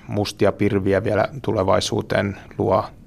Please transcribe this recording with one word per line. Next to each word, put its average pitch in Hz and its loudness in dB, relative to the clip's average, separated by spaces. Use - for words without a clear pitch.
mustia 104 0
pilviä 98 0
vielä 104 0
tulevaisuuteen 101 0
luo 101 2